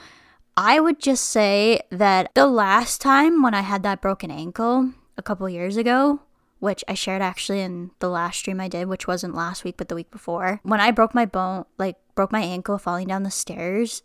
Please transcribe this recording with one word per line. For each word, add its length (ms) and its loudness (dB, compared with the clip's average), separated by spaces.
I 240 4
would 220 2
just 240 0
say 560 4
that 440 2
the 120 8
last 540 2
time 400 6
when 120 4
I 80 0
had 220 -2
that 180 -2
broken 300 -4
ankle 600 -2
a 40 -12
couple 280 -6
years 260 -4
ago, 460 2
which 280 -2
I 60 -4
shared 280 -4
actually 380 -4
in 400 -8
the 80 -2
last 300 -4
stream 240 -6
I 80 -8
did, 180 -6
which 180 -6
wasn't 300 -6
last 300 -8
week, 100 -8
but 140 -10
the 60 -6
week 160 -10
before, 520 -6
when 160 0
I 120 4
broke 220 2
my 120 2
bone, 400 -4
like, 200 -4
broke 160 0
my 80 -2
ankle 380 -4
falling 320 -4
down 140 -4
the 80 -6
stairs 720 -4